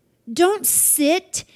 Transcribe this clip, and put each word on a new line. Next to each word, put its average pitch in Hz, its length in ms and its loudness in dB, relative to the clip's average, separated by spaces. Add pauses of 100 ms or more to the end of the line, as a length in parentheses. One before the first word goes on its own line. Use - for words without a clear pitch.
(320)
Don't 359 360 0
sit - 760 0 (120)